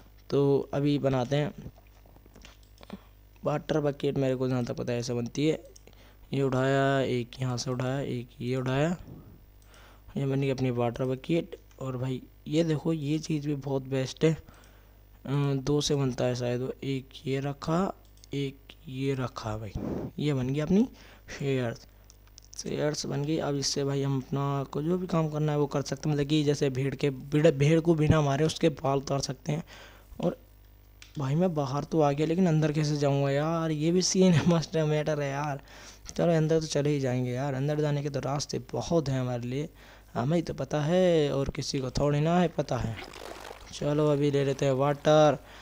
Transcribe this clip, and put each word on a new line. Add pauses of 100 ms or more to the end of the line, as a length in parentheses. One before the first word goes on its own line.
(300)
तो
अभी
बनाते
हैं (1900)
वाटर
बकेट।
मेरे
को
जहाँ
तक
पता
है
ऐसे
बनती
है। (680)
ये
उठाया,
एक
यहाँ
से
उठाया,
एक (120)
ये
उठाया, (1200)
ये
बन
गई
अपनी
वाटर
बकेट। (240)
और
भाई (260)
ये
देखो
ये
चीज़
भी
बहुत
बेस्ट
है।
अ, (840)
दो
से
बनता
है
शायद
वो। (140)
एक
ये
रखा, (540)
एक (160)
ये
रखा
भाई, (460)
ये
बन
गई
अपनी (420)
शेयर्स, (720)
शेयर्स
बन
गई।
अब
इससे
भाई
हम
अपना
को
जो
भी
काम
करना
है
वो
कर
सकते
हैं,
मतलब
कि
जैसे
भेड़
के,
भेड़,
भेड़
को
बिना
मारे
उसके
बाल
उतार
सकते
हैं। (560)
और (800)
भाई
मैं
बाहर
तो
आ
गया,
लेकिन
अंदर
कैसे
जाऊंगा
यार,
ये
भी
सीन
है,
मस्ट
मैटर
है
यार। (480)
चलो
अंदर
तो
चले
ही
जाएंगे
यार,
अंदर
जाने
के
तो
रास्ते (140)
बहुत
हैं
हमारे
लिए, (440)
हमें
ही
तो
पता
है
और
किसी
को
थोड़ी
ना
है
पता
है। (800)
चलो
अभी
ले
लेते
हैं
वाटर, (240)